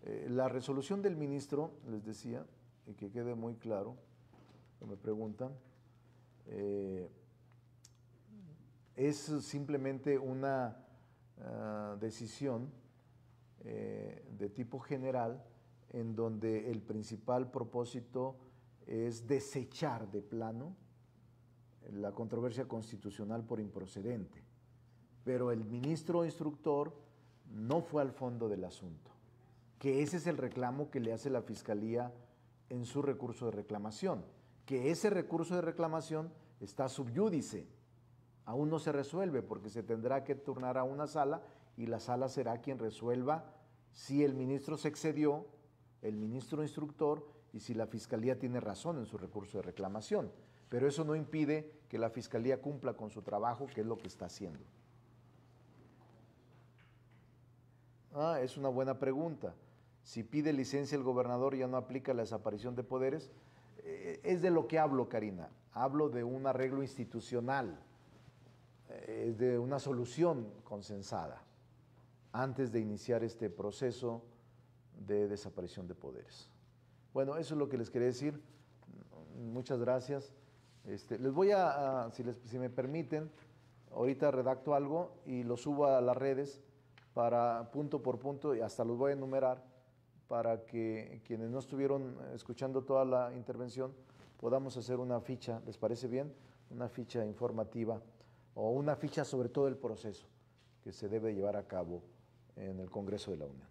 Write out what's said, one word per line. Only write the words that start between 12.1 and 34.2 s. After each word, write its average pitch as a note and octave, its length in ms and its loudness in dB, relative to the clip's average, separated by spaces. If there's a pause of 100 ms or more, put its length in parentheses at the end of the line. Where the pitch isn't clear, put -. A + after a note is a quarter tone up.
eh, G#2 680 -8 (120)
de G2+ 120 -4
tipo B2+ 280 -8
general, B2+ 640 -2 (480)
en A2+ 240 -4
donde A2 560 0
el A2 120 -4
principal A#2 680 -2
propósito B2 840 -4 (500)
es A2+ 400 -2
desechar B2 840 -2
de G#2 100 -2
plano A2+ 560 -6 (1160)
la G2+ 200 -4
controversia A#2 560 -2
constitucional G#2+ 760 -6
por A#2 140 -4
improcedente. G2 880 -6 (800)
Pero B2 240 2
el A2+ 100 0
ministro D3+ 640 0
instructor D3+ 680 0 (600)
no A#2 320 2
fue D3 180 0
al C3+ 120 4
fondo A#2+ 360 -2
del F#2+ 160 0
asunto, F2 460 -12 (680)
que C#3 240 4
ese D3+ 140 2
es D#3+ 100 0
el D#3 120 2
reclamo B2+ 520 0
que C3 100 0
le A2+ 120 0
hace A2+ 160 -2
la B2 140 2
Fiscalía A2+ 720 -2 (560)
en B2 160 -4
su C#3+ 160 0
recurso B2 420 -2
de A2 80 0
reclamación, G#2 720 -2 (400)